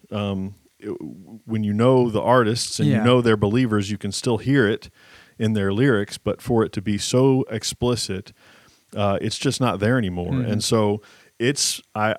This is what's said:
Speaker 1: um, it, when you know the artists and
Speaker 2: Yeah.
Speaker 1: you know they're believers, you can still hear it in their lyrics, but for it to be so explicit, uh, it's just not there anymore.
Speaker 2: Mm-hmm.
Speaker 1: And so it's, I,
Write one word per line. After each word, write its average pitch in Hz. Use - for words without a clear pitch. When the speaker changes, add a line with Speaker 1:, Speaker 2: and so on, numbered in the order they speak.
Speaker 1:
um, 101
it, 104
when 110
you 104
know 123
the 107
artists 117
and 147
Speaker 2:
Yeah. 131
Speaker 1:
you 110
know 123
they're 113
believers, 107
you 101
can 101
still 117
hear 131
it -
in 110
their 98
lyrics, 107
but -
for 113
it -
to 104
be 101
so 131
explicit, 113
uh, 101
it's 107
just -
not 107
there 117
anymore. 90
Speaker 2:
Mm-hmm. 123
Speaker 1:
And 104
so 107
it's, -
I, 107